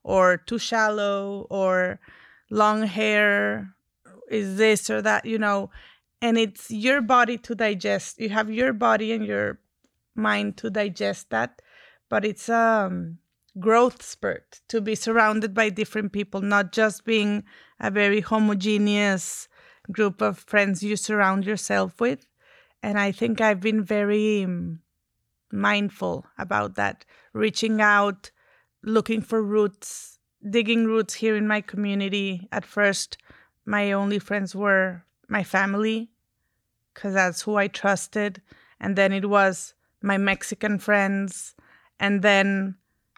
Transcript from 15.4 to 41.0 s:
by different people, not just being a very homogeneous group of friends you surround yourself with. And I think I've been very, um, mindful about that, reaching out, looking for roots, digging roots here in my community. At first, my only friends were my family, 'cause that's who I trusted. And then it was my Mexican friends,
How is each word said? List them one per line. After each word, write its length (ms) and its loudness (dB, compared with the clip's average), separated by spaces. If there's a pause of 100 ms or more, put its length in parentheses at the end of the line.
by 160 2
different 420 -4
people, 280 -6
not 320 0
just 320 0
being 380 0 (380)
a 100 -2
very 300 2
homogeneous 1300 0 (420)
group 320 0
of 160 0
friends 440 0
you 140 -2
surround 480 0
yourself 560 -2
with. 260 -2 (560)
And 160 -2
I 140 2
think 280 -2
I've 200 2
been 220 0
very, 640 0
um, 360 -6 (720)
mindful 720 -2 (120)
about 380 -4
that, 280 -4 (280)
reaching 480 0
out, 500 2 (540)
looking 360 0
for 220 -2
roots, 760 -4 (300)
digging 380 2
roots 280 0
here 220 0
in 120 0
my 120 0
community. 920 -4
At 120 -6
first, 540 0 (480)
my 260 -2
only 280 0
friends 340 -6
were 480 0 (260)
my 140 -2
family, 680 0 (840)
'cause 200 -6
that's 280 2
who 140 -2
I 120 4
trusted. 720 -2 (380)
And 180 -4
then 160 4
it 160 -2
was 460 2 (280)
my 160 0
Mexican 600 -2
friends, 760 -2 (440)